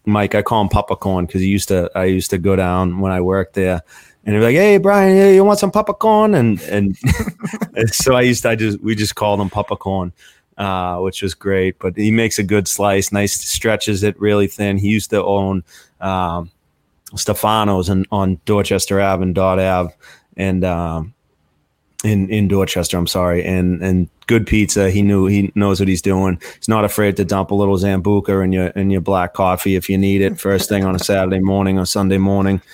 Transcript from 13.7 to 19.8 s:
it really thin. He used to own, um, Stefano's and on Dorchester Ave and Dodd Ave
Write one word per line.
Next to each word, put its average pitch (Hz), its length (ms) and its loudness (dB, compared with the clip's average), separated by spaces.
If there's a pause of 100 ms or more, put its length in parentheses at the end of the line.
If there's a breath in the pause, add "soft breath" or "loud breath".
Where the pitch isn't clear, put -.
it 104 180 0
really 104 260 2
thin. 101 300 -4
He 101 100 -2
used 107 220 0
to 101 120 0
own, 95 440 -2 (360 loud breath)
um, 87 500 -4 (640)
Stefano's 104 720 0
and 95 220 0
on 95 340 -2
Dorchester 101 560 0
Ave 95 220 0
and 92 100 -2
Dodd 92 260 2
Ave 90 340 0 (440 loud breath)